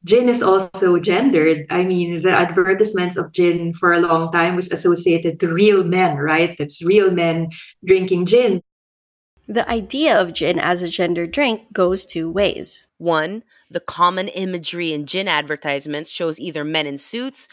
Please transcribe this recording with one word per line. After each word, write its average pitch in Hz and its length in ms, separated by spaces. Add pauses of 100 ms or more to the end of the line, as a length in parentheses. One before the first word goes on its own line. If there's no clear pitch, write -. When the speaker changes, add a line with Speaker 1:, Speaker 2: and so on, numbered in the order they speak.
Speaker 1:
gin 240 240
is 240 100
also 190 560
gendered. 160 720
I 180 140
mean, 175 400
the 185 80
advertisements 185 880
of 160 160
gin 170 400
for 175 160
a 170 80
long 165 320
time 175 240
was 180 160
associated 170 720
to 170 100
real 196 300
men, 175 340
right? 156 400
That's 147 240
real 190 300
men 165 380 (340)
drinking 185 480
gin. 220 320 (840)
Speaker 2:
The 220 220
idea 247 500
of 175 140
gin 165 260
as 180 240
a 170 80
gender 170 360
drink 226 440
goes 190 340
two 165 260
ways. - 560 (100)
Speaker 3:
One, 165 460 (280)
the 175 80
common 185 500
imagery 175 600
in 147 140
gin 190 220
advertisements 147 840
shows 160 280
either 151 260
men 156 220
in 139 100
suits 247 560